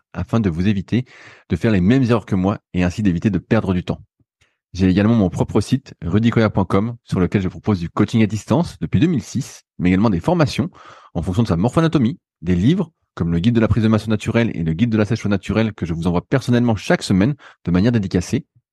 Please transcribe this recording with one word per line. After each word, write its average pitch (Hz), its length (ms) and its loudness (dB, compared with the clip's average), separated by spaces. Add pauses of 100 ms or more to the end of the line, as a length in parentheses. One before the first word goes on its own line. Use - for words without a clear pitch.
(140)
afin 87 260 -2
de 101 100 2
vous 87 200 -2
éviter 101 340 -2 (460)
de 95 80 -2
faire 113 160 0
les 92 80 2
mêmes 127 220 4
erreurs 113 220 0
que 110 100 -4
moi 95 240 0 (140)
et 90 120 0
ainsi 98 180 -2
d'éviter 98 260 2
de 90 100 -2
perdre 104 340 0
du 90 100 -2
temps. - 160 -6 (720)
J'ai 95 160 2
également 101 280 4
mon 95 140 4
propre - 300 -2
site, - 420 -4
rudycoya 107 480 2
point 101 140 0
com, 110 400 -2
sur - 160 -4
lequel 90 220 0
je 90 80 -2
propose 85 320 -2
du 85 80 -6
coaching 110 340 0
à - 20 2
distance - 540 -4
depuis 92 220 0
deux 160 60 2
mille 151 140 0
six, - 420 -10 (160)
mais 90 100 2
également 95 200 4
des 85 120 -2
formations 156 480 0 (440)
en 85 80 -4
fonction 92 220 0
de 107 60 -2
sa 85 80 0
morphoanatomie, 160 640 0 (220)
des 92 140 0
livres, 160 380 0 (240)
comme 85 140 -2
le 85 80 0
guide 113 160 2
de 113 60 4
la 107 80 2
prise 107 140 0
de 110 40 4
masse 110 220 0
naturelle 110 460 -2
et 85 100 -4
le 80 80 -2
guide 113 160 0
de 107 80 0
la 107 80 2
sèche 113 200 -6
naturelle 104 460 -2
que - 140 -8
je 82 80 -4
vous 82 120 -4
envoie 87 220 0
personnellement 120 480 0
chaque - 260 -2
semaine 107 340 2 (280)
de 87 80 -4
manière 101 220 2
dédicacée, - 520 -2 (280)